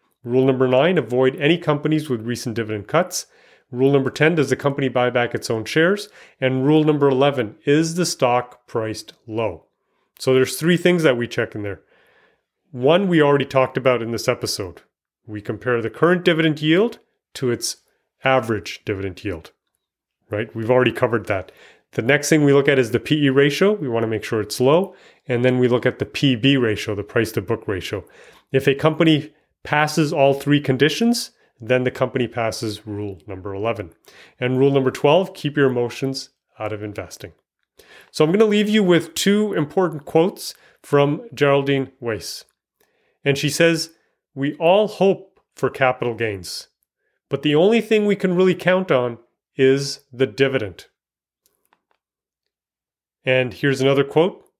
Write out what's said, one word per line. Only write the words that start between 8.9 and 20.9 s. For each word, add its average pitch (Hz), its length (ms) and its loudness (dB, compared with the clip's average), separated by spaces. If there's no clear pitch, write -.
low? 107 380 -6
So 131 140 2
there's 131 240 2
three 165 200 2
things 180 260 2
that 131 140 2
we 117 100 -4
check - 260 -6
in 107 100 -10
there. 98 180 -10
One, 156 380 0
we 165 120 2
already 143 240 2
talked 131 320 -2
about 123 240 0
in 113 100 -6
this 113 160 -4
episode. 107 560 -6
We 107 140 -10
compare 117 380 -4
the 110 120 -6
current 175 340 2
dividend 160 340 2
yield 170 380 0
to 123 160 -2
its - 260 -6
average 117 600 -2
dividend 98 400 -8
yield, 85 280 -10
right? 107 240 -6
We've 110 160 -4
already 123 200 4